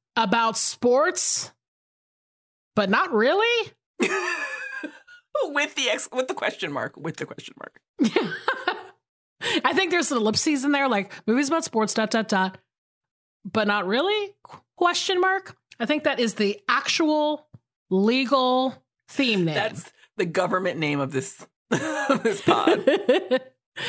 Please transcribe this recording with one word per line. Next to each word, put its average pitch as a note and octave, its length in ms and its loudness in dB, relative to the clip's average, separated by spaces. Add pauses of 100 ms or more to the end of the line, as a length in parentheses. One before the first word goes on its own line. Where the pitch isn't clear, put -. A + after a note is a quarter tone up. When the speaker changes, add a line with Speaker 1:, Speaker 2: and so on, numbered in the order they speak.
(160)
Speaker 1:
about A3+ 400 2
sports, - 960 2 (1200)
but G3 160 2
not E4+ 220 2
really. G4 600 2 (280)
Speaker 2:
<laughs> F#4 100 2 (1400)
With D4 280 -2
the C4 160 0
ex-, G#3 220 -2
with B3+ 160 -2
the D#4+ 60 -4
question - 380 -4
mark, C3+ 240 -6
with D#3+ 200 -8
the C3 100 -8
question - 320 -16
mark. - 220 -18 (200)
Speaker 1:
<laughs> A#3+ 320 2 (1300)
I D#4 100 2
think F4+ 160 2
there's F4 220 2
an C4 60 0
ellipses A#3 460 0
in C#4+ 80 2
there, C#4 160 2
like, G3+ 240 -2 (140)
movies C4+ 220 2
about E4 160 0
sports, A3 280 -2
dot, A3 180 -2
dot, A3+ 180 -2
dot, F#3+ 280 0 (880)
but G#3 220 -2
not G3+ 200 0
really, G4 460 0 (120)
qu-, - 160 -20 (180)
question F4 420 2
mark. F#4+ 360 0 (220)
I A3+ 80 -2
think D4+ 180 0
that F#3+ 160 0
is A3+ 140 2
the G#3 240 0 (100)
actual D4+ 800 0 (440)
legal B3+ 920 2 (260)
theme A3 360 2
name. D#3+ 120 0
Speaker 2:
That's G#3+ 360 -4 (240)
the G3 80 2
government F3+ 540 0
name D3 220 0
of C3+ 120 -2
this, - 340 -6 (120)
<laughs> - 140 -12
of C#4 500 -4
this A3 180 0
pod. - 560 2
Speaker 1:
<laughs> B3+ 540 0 (380)